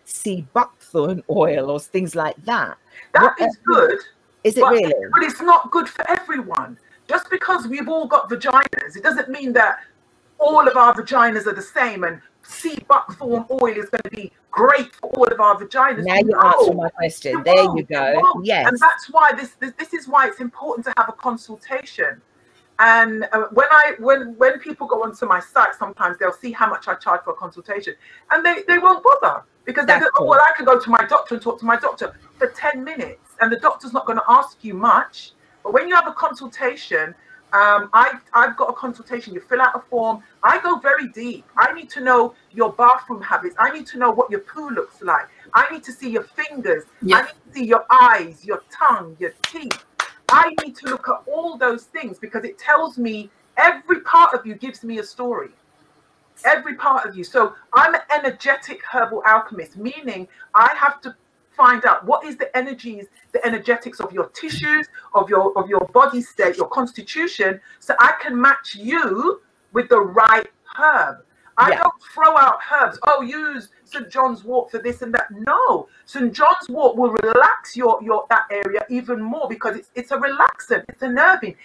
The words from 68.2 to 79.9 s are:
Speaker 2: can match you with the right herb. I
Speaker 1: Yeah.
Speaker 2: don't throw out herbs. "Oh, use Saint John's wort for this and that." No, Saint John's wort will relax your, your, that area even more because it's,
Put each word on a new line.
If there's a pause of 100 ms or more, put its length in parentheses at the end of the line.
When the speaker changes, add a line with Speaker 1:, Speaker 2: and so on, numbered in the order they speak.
Speaker 2:
can
match
you (320)
with
the
right (300)
herb. (420)
I
Speaker 1:
Yeah.
Speaker 2:
don't (120)
throw
out (140)
herbs.
"Oh,
use (160)
Saint
John's
wort
for
this
and
that."
No, (200)
Saint
John's
wort
will
relax
your,
your,
that
area
even
more
because
it's,